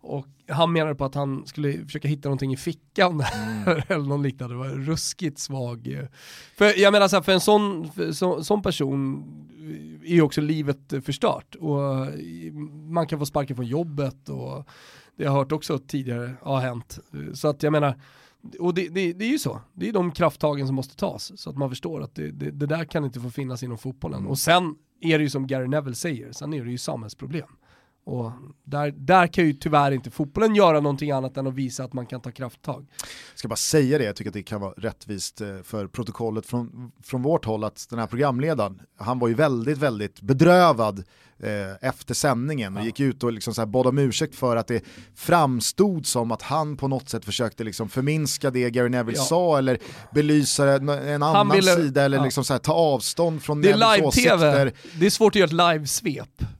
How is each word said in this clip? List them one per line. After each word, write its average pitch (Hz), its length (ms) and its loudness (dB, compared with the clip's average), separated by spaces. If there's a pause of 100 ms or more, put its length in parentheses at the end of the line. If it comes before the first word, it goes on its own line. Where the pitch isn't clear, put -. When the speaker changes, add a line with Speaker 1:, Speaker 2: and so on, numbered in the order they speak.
Speaker 1:
Och 139 240 -8 (240)
han 165 220 2
menade 156 240 2
på 139 100 -4
att 135 100 -8
han 139 300 -4
skulle 143 400 -4
försöka 143 220 -6
hitta 143 220 -2
någonting 135 240 -2
i 131 40 -4
fickan 170 680 0
<laughs> - 60 -4 (320)
Speaker 2:
Mm. 160 220 2
Speaker 1:
eller 156 200 0
något 143 160 -2
liknande. 127 320 -6
Det 123 40 -8
var 131 100 -8
ruskigt 143 720 -6
svag, 120 480 -8
eh. 135 180 -8 (520)
För 202 220 6
jag 202 120 8
menar 202 160 6
så 196 80 2
här, 170 80 2
för 196 80 2
en 185 100 6
sån, 202 500 2
för 165 200 -4
så, 156 320 -2
sån 208 180 0
person 139 600 -2 (840)
är 165 80 0
ju 165 80 8
också 151 200 2
livet, 151 520 -2
eh, 135 80 -4
förstört. - 580 -4
Och, 139 460 -2
eh, 160 480 -12 (360)
man 165 180 -2
kan 151 120 -6
få 147 60 -2
sparken 139 300 -4
från 123 100 -6
jobbet 143 640 -6
och 135 380 -10 (500)
det 160 80 -6
har 139 100 0
jag 139 80 2
hört 139 80 -4
också 151 280 -4
tidigare 123 640 -6
har 135 180 -2
hänt. 120 400 -8 (340)
Så 151 140 -4
att 147 160 -2
jag 151 80 2
menar, 147 240 2 (640)
och 175 140 0
det, 185 140 -2
det, 175 260 -2
det 196 120 -6
är 240 40 -2
ju 302 100 0
så. - 220 -6 (120)
Det 185 160 -6
är 220 40 -6
de 180 180 0
krafttagen 147 560 0
som 135 80 -2
måste 131 200 -6
tas - 440 -6
så - 100 -12
att 135 80 -10
man 139 120 -2
förstår 156 340 -8
att - 120 -14
det, 151 160 -8
det, 143 200 -8
det 143 140 -4
där 156 200 -4
kan 151 200 -4
inte 127 140 -8
få 123 100 -8
finnas 127 340 -8
inom 120 140 -8
fotbollen. 135 420 -8
Speaker 2:
Mm. 131 120 -6
Speaker 1:
Och 135 80 -2
sen 170 360 4 (260)
är 160 160 4
det 151 60 4
ju 143 60 0
som 131 180 -4
Gary 131 200 -2
Neville 135 280 -2
säger, 139 360 -8
sen 151 220 -10
är 135 120 -6
det 120 60 -6
ju 127 60 -6
samhällsproblem. 127 680 -10 (580)
Och 117 260 -8 (320)
där, 143 280 -4
där 165 360 4
kan 170 180 2
ju 151 80 4
tyvärr 143 380 2
inte 127 200 -4
fotbollen 208 440 0
göra 170 240 8
någonting 143 320 0
annat 131 260 -2
än 135 100 -4
att 131 60 -4
visa 131 300 -4
att 123 100 -12
man 123 120 -6
kan 123 160 -12
ta 123 100 -12
krafttag. 131 560 -10 (440)
Speaker 2:
Jag - 80 -18
ska 127 80 -8
bara 110 80 -4
säga 147 420 2
det, 131 60 2
jag 101 120 -2
tycker 104 140 -8
att 90 40 -10
det 101 100 -8
kan 104 180 -8
vara 95 160 -6
rättvist, 104 640 -10
eh, 98 220 -10
för 101 240 -8
protokollet 110 580 -6
från, 120 460 -8 (120)
från 127 180 -6
vårt 156 240 0
håll 110 180 -2
att - 260 -8
den 117 100 -8
här 110 80 -4
programledaren, 123 760 -2 (160)
han 120 220 -4
var 120 80 2
ju 117 60 2
väldigt, 135 440 0
väldigt 113 440 -4
bedrövad, 131 840 6 (360)
eh, 101 500 -6
efter - 240 -8
sändningen 123 640 -2
och 104 40 -6
Speaker 1:
Ja. 110 40 -4
Speaker 2:
gick 113 140 -6
ut 135 240 0
och 120 100 2
liksom 110 200 -6
så 117 80 -2
här 113 40 0
bad 127 220 2
om 131 100 2
ursäkt 143 380 0
för 123 200 0
att 113 120 -2
det 117 160 -2 (320)
framstod 165 880 2
som 117 260 -2
att 107 100 -6
han 151 360 -4
på 135 100 -4
något 131 220 -4
sätt - 160 -8
försökte 113 380 -4
liksom 107 260 -6
förminska 143 640 -2
det 123 180 0
Gary 120 200 2
Neville 120 280 -2
Speaker 1:
Ja. 135 60 0
Speaker 2:
sa 165 340 2
eller 131 200 2 (360)
belysa 147 600 4
en, 135 140 0
en 143 320 -2
Speaker 1:
Han 160 140 2
Speaker 2:
annan 202 200 6
Speaker 1:
ville, 185 200 6
Speaker 2:
sida 143 280 2
eller 139 140 4
Speaker 1:
ja. 139 60 2
Speaker 2:
liksom 131 200 0
så 139 100 0
här 120 60 0
ta 156 140 0
avstånd 160 680 2
från 147 180 -2
Speaker 1:
Det 196 100 8
är 208 60 4
Speaker 2:
Nevilles 220 200 6 (200)
Speaker 1:
live-T 247 120 6
V. 202 60 8
Speaker 2:
åsikter. 143 360 4 (280)
Speaker 1:
Det 175 60 6
är 208 40 6
svårt 208 220 6
att - 40 -8
göra 190 100 8
ett 170 280 4
livesvep. - 680 -4 (180)